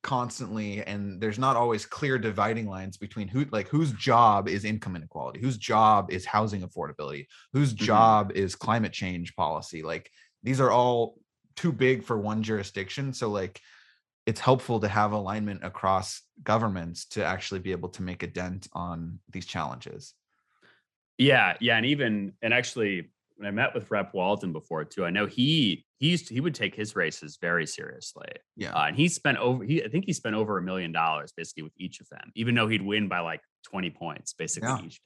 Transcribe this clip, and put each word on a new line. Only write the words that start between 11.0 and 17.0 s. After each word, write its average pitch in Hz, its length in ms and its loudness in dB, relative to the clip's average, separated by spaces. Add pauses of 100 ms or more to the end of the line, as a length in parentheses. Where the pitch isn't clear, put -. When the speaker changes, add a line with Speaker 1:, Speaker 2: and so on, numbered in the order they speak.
Speaker 1:
too 170 160 0
big 127 320 2
for 113 140 -2
one 107 240 -2
jurisdiction. 107 720 -4
So, 113 160 -2
like, 95 280 -4 (680)
it's 113 140 -2
helpful 127 400 4
to 101 80 0
have 104 240 2
alignment 104 520 -4
across 92 560 -2 (220)
governments 95 640 0